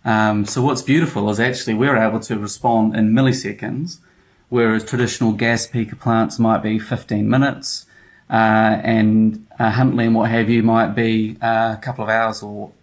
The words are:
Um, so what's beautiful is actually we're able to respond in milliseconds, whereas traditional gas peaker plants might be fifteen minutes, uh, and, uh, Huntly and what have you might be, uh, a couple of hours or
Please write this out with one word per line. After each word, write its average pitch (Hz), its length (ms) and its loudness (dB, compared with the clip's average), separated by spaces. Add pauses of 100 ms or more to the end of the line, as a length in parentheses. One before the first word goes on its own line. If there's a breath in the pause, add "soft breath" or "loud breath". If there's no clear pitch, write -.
Um, 107 420 0
so 127 160 -2
what's 135 200 0
beautiful 135 480 0
is 104 100 -2
actually 127 360 -2
we're 127 220 2
able 110 240 0
to 110 160 -6
respond 107 580 0
in 107 160 2
milliseconds, 127 880 -2 (500 soft breath)
whereas 113 340 2
traditional 120 500 -2
gas 117 340 0
peaker 113 320 -6
plants 113 400 0
might 113 240 2
be 107 160 -2
fifteen 107 500 -4
minutes, - 560 -2 (440 soft breath)
uh, 110 540 2
and, 110 600 2 (140)
uh, 110 120 2
Huntly 123 340 0
and 113 100 2
what 110 160 0
have 113 180 0
you 117 140 2
might 113 320 2
be, 110 460 0
uh, 113 360 0
a - 20 -16
couple 123 240 -8
of 104 60 -6
hours 113 320 0
or 104 300 -12 (120)